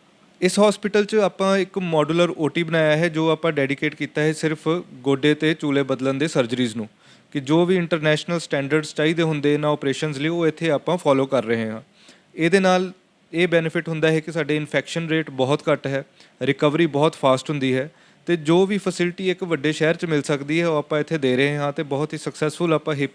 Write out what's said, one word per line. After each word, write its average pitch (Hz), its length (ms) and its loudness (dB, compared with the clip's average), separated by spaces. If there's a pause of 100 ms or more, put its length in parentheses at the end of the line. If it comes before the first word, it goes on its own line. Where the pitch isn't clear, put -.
(400)
ਇਸ 185 180 0
ਹਸਪੀਟਲ 208 460 2
'ਚ 208 100 -6
ਆਪਾਂ 196 440 2
ਇੱਕ 190 200 -4
ਮਾਡੂਲਰ 165 600 2
ਓ 156 100 2
ਟੀ 165 140 -2
ਬਣਾਇਆ 160 340 2
ਹੈ, 170 120 2
ਜੋ 160 220 0
ਆਪਾਂ 160 220 0
ਡੈਡੀਕੇਟ 143 420 -2
ਕੀਤਾ 147 260 -6
ਹੈ 156 120 2
ਸਿਰਫ 151 360 -4 (260)
ਗੋਡੇ 135 400 2
ਤੇ 156 200 0
ਚੂਲੇ 143 280 0
ਬਦਲਣ 131 320 -2
ਦੇ 139 140 -2
ਸਰਜਰੀਜ਼ 123 480 0
ਨੂੰ, 107 120 -8 (440)
ਕਿ 147 80 -4
ਜੋ 156 260 2
ਵੀ 185 100 2
ਇੰਟਰਨੈਸ਼ਨਲ 160 640 0
ਸਟੈਂਡਰਡਸ 151 560 -2
ਚਾਹੀਦੇ 160 280 0
ਹੁੰਦੇ 147 320 0
ਇਹਨਾਂ 151 160 0
ਆਪਰੇਸ਼ਨਸ 147 480 -2
ਲਈ, 147 100 -2
ਉਹ 170 180 0
ਇੱਥੇ 160 240 -2
ਆਪਾਂ 151 260 0
ਫਾਲੋ 135 300 2
ਕਰ 127 180 0
ਰਹੇ 113 260 -2
ਹਾਂ। 113 120 -12 (520)
ਇਹਦੇ 170 260 2
ਨਾਲ 185 320 2 (400)
ਇਹ 170 160 0
ਬੈਨੀਫਿਟ 165 400 0
ਹੁੰਦਾ 160 200 0
ਹੈ 160 120 2
ਕਿ 160 120 -8
ਸਾਡੇ 151 240 -2
ਇਨਫੈਕਸ਼ਨ 151 520 -4
ਰੇਟ 156 220 -2
ਬਹੁਤ 131 320 0 (100)
ਘੱਟ 143 140 -2
ਹੈ, 139 180 -4 (380)
ਰਿਕਵਰੀ 147 440 2
ਬਹੁਤ 151 280 2
ਫਾਸਟ 131 360 0
ਹੁੰਦੀ 131 240 -2
ਹੈ, 131 160 -4 (360)
ਤੇ 175 100 0
ਜੋ 165 300 4
ਵੀ 202 120 -2
ਫੈਸਿਲਿਟੀ 180 520 -4
ਇੱਕ 180 140 -4
ਵੱਡੇ 156 280 -2
ਸ਼ਹਿਰ 160 240 2
'ਚ 175 80 -10
ਮਿਲ 156 180 0
ਸਕਦੀ 147 380 -2
ਹੈ, 170 80 0
ਉਹ 160 80 0
ਆਪਾਂ 147 240 -2
ਇੱਥੇ 156 180 -4
ਦੇ 127 180 2
ਰਹੇ 143 200 2
ਹਾਂ, 143 160 -2
ਤੇ 160 100 -6
ਬਹੁਤ 147 300 -4
ਹੀ 156 60 -8
ਸਕਸੈਸਫੁਲ 156 540 -2
ਆਪਾਂ 151 220 -2
ਹਿਪ 139 200 -4